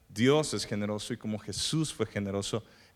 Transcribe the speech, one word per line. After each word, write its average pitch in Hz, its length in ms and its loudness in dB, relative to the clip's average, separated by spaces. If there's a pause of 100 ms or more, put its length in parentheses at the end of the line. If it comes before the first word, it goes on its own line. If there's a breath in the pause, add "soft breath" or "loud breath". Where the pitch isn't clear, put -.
Dios 135 460 4
es 104 100 -2
generoso 104 480 -4
y 113 60 -4
como 107 200 -4
Jesús - 540 -2
fue 110 140 -2
generoso 101 580 -2 (320 soft breath)